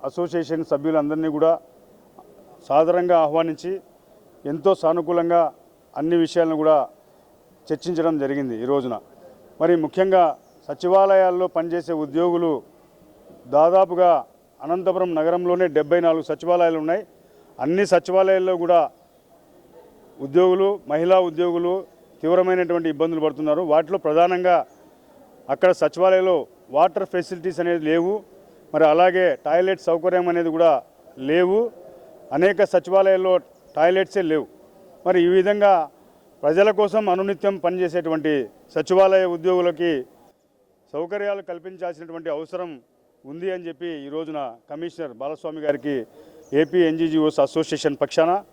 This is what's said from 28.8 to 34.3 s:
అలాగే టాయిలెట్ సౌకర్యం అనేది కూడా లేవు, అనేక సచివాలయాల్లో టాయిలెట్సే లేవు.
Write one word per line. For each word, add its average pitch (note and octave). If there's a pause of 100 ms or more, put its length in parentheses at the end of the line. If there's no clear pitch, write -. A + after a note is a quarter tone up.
అలాగే F3
టాయిలెట్ F3+
సౌకర్యం F3
అనేది E3+
కూడా D#3+ (340)
లేవు, F3+ (600)
అనేక F3+
సచివాలయాల్లో F#3 (380)
టాయిలెట్సే F3+
లేవు. D#3 (580)